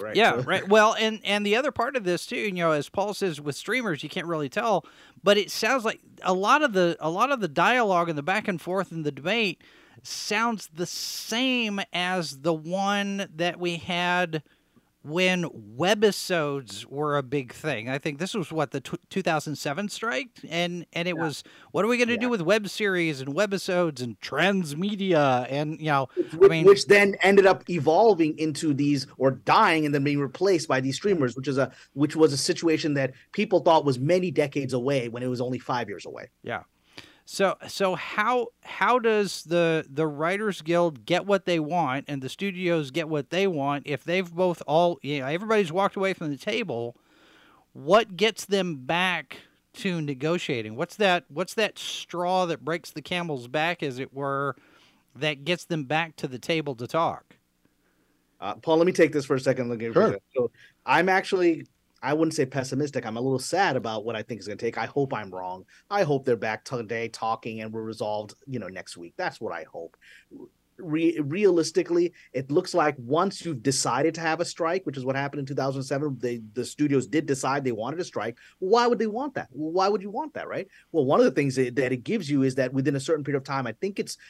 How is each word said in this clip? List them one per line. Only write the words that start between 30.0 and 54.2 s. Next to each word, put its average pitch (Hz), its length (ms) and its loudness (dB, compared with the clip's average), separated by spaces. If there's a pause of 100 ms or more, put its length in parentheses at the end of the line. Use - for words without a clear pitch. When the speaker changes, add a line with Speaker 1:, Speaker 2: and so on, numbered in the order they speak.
Speaker 1:
being 143 160 0
replaced 156 480 0
by 131 140 2
these 131 160 -2
streamers, 160 400 0
which 135 100 -8
is 139 100 0
a, 131 140 2 (220)
which 143 240 0
was 156 160 6
a 139 40 -2
situation 160 580 0
that 135 180 0 (180)
people 202 300 2
thought 160 240 6
was 131 160 2
many 175 320 2
decades 139 400 0
away 127 360 0
when 120 140 -8
it 127 60 -2
was 123 120 -2
only 120 200 -4
five 123 280 -4
years 92 160 -12
away. 62 260 -14 (120)
Speaker 2:
Yeah. 110 220 -8 (640)
So, 190 280 0 (100)
so 185 300 -2
how, 226 520 0 (140)
how 233 380 2
does 214 420 0
the, 165 480 2
the 147 160 0
Writers 175 560 -2
Guild 165 420 0
get 170 220 0
what 196 180 2
they 175 140 2
want 147 480 -2
and 139 160 -6
the 131 60 -6
studios 170 640 -2
get 156 160 -2
what 151 220 -2
they 196 180 2
want 143 360 -2
if 143 200 -6
they've 175 280 -2
both 175 360 0
all, 170 340 4
you 147 160 -4
know, 127 80 -6
everybody's 196 460 0
walked 190 240 0
away 190 180 0
from 160 160 -8
the 139 60 -6
table? 120 600 -6 (760)
What 185 440 2
gets 208 280 0
them 185 320 0
back 165 640 -2 (360)
to 175 260 -4
negotiating? 143 760 -2
What's 160 200 -6
that, 185 320 2
what's 160 260 -6
that 214 260 -2
straw 180 680 -2
that 147 180 -4
breaks 165 280 -6
the 151 100 -12
camel's 160 460 -6
back, 156 340 -2
as 135 160 -4
it 131 160 -10
were, 139 400 -2 (600)